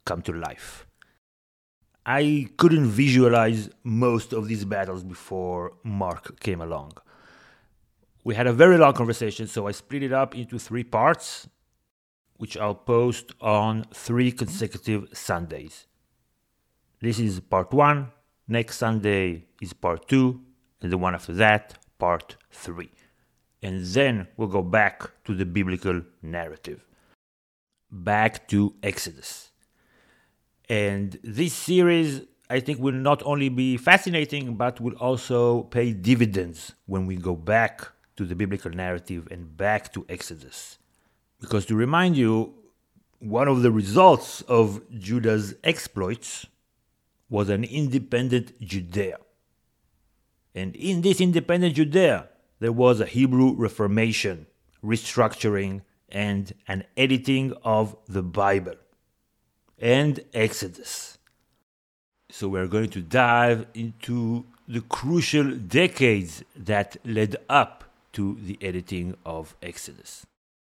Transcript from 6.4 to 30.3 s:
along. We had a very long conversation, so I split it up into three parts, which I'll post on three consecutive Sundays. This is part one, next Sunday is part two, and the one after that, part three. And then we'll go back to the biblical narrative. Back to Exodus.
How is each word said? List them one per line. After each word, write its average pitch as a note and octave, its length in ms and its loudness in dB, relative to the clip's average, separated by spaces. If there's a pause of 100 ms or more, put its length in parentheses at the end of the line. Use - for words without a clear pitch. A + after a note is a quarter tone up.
along. D#2+ 340 -10 (1300)
We A#2 100 -4
had A#2+ 140 0
a A#2+ 60 2
very E3 260 10
long C#3 140 8
conversation, A#2 520 -4
so G2+ 220 -6
I G2+ 60 -6
split C3+ 280 -10
it C3 120 -4
up C3+ 220 0
into A#2+ 220 -10
three A#2 260 -6
parts, - 640 0 (880)
which - 200 -12
I'll G#2 160 -2
post A#2+ 640 0
on A2 540 0
three B2 380 0
consecutive A2+ 840 -6
Sundays. D#2+ 720 -8 (1120)
This A2+ 200 -2
is G2+ 220 -2
part F#2 320 -2
one, C#3+ 380 2 (360)
next A2+ 300 -4
Sunday G2+ 680 0 (160)
is F2 120 -12
part E2+ 340 -4
two, B2+ 340 2 (380)
and F2 120 -6
the F#2 80 0
one F2+ 160 0
after - 180 -10
that, G#2+ 420 4 (220)
part F2 400 -2 (140)
three. E2+ 400 -14 (720)
And F#2+ 200 -6
then G#2+ 440 0 (100)
we'll A2 100 -2
go F#2+ 140 0
back G2+ 480 0 (140)
to A2 100 -6
the F#2+ 100 -2
biblical F2+ 600 -2 (180)
narrative. D#2+ 640 -12 (1040)
Back G#2 600 -2
to G2+ 340 2
Exodus. - 640 -8 (1200)